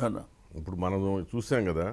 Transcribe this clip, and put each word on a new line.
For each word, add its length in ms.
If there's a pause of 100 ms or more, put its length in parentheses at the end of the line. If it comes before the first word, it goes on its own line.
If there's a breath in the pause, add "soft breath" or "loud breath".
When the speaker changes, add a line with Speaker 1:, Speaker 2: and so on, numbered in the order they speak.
Speaker 1:
అన్న. 160 (380)
Speaker 2:
ఇప్పుడు 200
మనం 240 (220)
చూసాం 420
కదా, 280